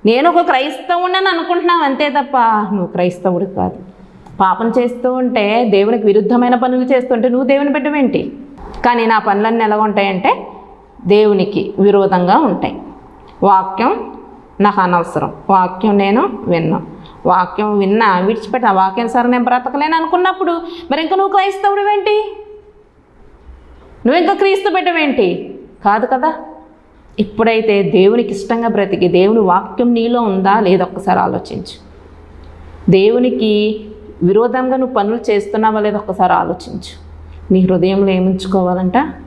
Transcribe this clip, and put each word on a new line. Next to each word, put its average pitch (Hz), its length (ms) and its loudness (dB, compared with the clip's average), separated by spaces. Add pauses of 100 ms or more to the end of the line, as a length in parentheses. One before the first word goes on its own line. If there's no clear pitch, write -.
"నేను 254 240 4
ఒక 349 120 4
క్రైస్తవుని" 349 760 -2
అని 392 100 0
అనుకుంటున్నావు, 339 560 0
అంతే 285 260 0
తప్ప 277 280 -2 (340)
నువ్వు 185 160 -2
క్రైస్తవుడు 180 580 -2
కాదు. - 300 -6 (640)
పాపం 190 300 2
చేస్తూ 240 440 -2
ఉంటే, 247 560 0
దేవునికి 208 360 2
విరుద్ధమైన 233 500 4
పనులు 254 280 0
చేస్తుంటే 254 460 2
నువ్వు 247 180 0
దేవుని 277 220 2
బిడ్డవేంటి? 285 680 -2 (480)
కానీ 233 200 2
నా 220 140 4
పనులన్నీ 214 440 0
ఎలా 208 140 2
ఉంటాయంటే 202 720 0 (580)
దేవునికి 202 760 2
విరోధంగా 196 580 4
ఉంటాయి. 214 440 -2 (600)
వాక్యం 196 720 0 (480)
నాకు 196 200 2
అనవసరం, 175 520 -2 (160)
వాక్యం 196 480 2
నేను 202 320 2 (180)
విన్నా, 165 340 -2 (440)
వాక్యం 185 540 0
విన్నా 196 400 2
విడిచిపెట్టిన 226 520 -2
వాక్యం 190 360 0
సరే 240 220 0
నేను 247 140 0
బ్రతకలేను 254 520 -2
అనుకున్నప్పుడు 349 680 -2 (300)
మరి 294 100 -2
ఇంకా 330 140 -2
నువ్వు 392 160 0
క్రైస్తవుడు 403 500 0
ఏంటి? 415 540 -2 (1700)
నువ్వు 302 160 4
ఇంకా 349 120 2
క్రీస్తు 392 400 0
బిడ్డవేంటి? 302 880 -2 (260)
కాదు 214 200 2
కదా. 262 280 0 (840)
ఇప్పుడైతే 220 640 0
దేవునికి 196 480 4
ఇష్టంగా 233 360 -4
బ్రతికి 196 400 0
దేవుని 190 320 4
వాక్యం 196 540 0
నీలో 240 280 0
ఉందా 196 380 2
లేదా 185 240 2
ఒక్కసారి 180 360 -2
ఆలోచించు. - 600 -4 (1080)
దేవునికి 214 960 2 (380)
విరోధంగా 247 540 2
నువ్వు 262 160 -2
పనులు 220 260 0 (100)
చేస్తున్నావా 214 500 0
లేదా 208 180 -2
ఒక్కసారి 185 360 0
ఆలోచించు. - 640 -4 (540)
నీ 190 80 4
హృదయంలో 185 520 2
ఏముంచుకోవాలంట? 185 840 0 (300)